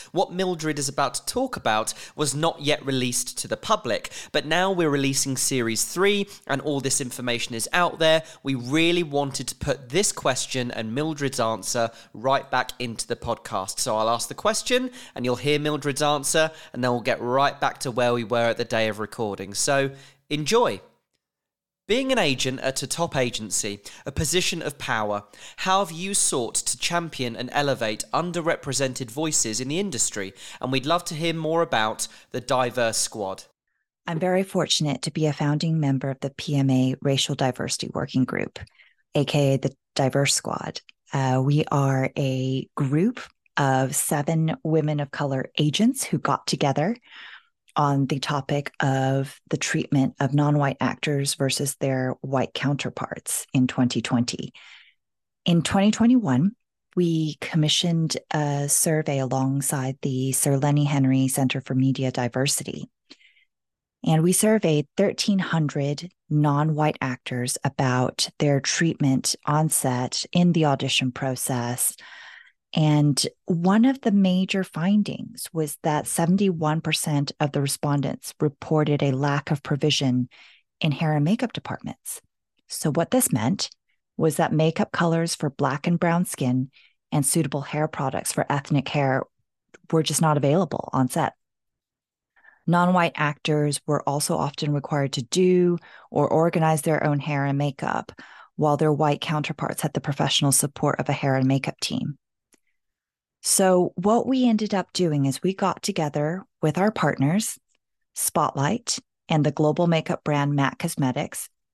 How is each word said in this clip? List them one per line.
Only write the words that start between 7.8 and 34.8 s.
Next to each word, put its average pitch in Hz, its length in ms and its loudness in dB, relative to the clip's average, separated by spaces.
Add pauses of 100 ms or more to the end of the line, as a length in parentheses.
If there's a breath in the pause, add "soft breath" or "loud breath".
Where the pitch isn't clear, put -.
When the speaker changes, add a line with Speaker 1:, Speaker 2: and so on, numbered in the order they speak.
Speaker 1:
there. 160 260 4 (180 loud breath)
We 135 120 -2
really 160 480 0
wanted 143 460 -4
to - 60 -10
put 131 360 -6
this 190 200 0
question 127 600 -2
and 110 240 -6
Mildred's 143 440 -4
answer 113 520 -2 (240 loud breath)
right 127 360 -2
back 127 280 0
into 117 280 -8
the 117 80 -6
podcast. 107 640 -6
So 110 200 -2
I'll 110 100 2
ask 117 200 -2
the 135 60 -12
question, 247 560 -2 (240 loud breath)
and 123 120 -6
you'll 123 100 0
hear 147 220 0
Mildred's 147 440 -2
answer, 151 480 2 (220 loud breath)
and 123 100 -6
then 123 100 2
we'll 120 100 -2
get - 180 0
right 127 400 0
back 135 200 -2
to 135 100 -6
where 120 240 2
we 120 100 -2
were 117 240 0
at 110 80 0
the 120 80 -4
day 113 240 0
of 107 120 -6
recording. 101 520 -8
So, 139 380 0 (400 loud breath)
enjoy. 151 500 0 (1040)
Being 262 260 0
an 247 60 2
agent 135 420 0
at 135 220 -4
a 135 40 -6
top - 280 -4
agency, 107 680 -4 (240 loud breath)
a 143 40 -6
position 165 520 -2
of 147 160 -8
power, 107 460 -2 (340 loud breath)
how 190 220 2
have 170 120 -4
you 185 220 -6
sought 123 400 0
to - 240 -4
champion 151 580 -4
and 123 160 -8
elevate 117 580 -2
underrepresented 139 1000 -2
voices 135 500 -2
in 127 80 -4
the 156 100 -2
industry? 117 540 -4 (300 loud breath)
And 127 100 -2
we'd 131 140 0
love 175 180 0
to 175 100 -8
hear 165 200 -2
more 160 260 -2
about 113 480 0 (220 loud breath)
the 123 100 -4
Diverse 123 560 0
Squad. 95 480 -6 (600)
Speaker 2:
I'm 170 120 -6
very 185 260 2
fortunate 151 580 -2